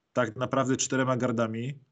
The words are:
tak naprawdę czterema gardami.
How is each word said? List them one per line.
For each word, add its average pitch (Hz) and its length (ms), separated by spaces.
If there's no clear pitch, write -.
tak 113 240
naprawdę 127 400
czterema 131 400
gardami. 117 600